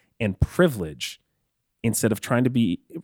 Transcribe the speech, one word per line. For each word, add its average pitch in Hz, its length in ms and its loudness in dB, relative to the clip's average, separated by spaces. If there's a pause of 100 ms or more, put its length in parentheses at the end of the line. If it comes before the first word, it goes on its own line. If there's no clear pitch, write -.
(180)
and 101 220 -2
privilege, 101 800 0 (640)
instead 110 300 0
of 101 80 -10
trying 123 240 0
to 127 40 2
be, 117 300 0 (240)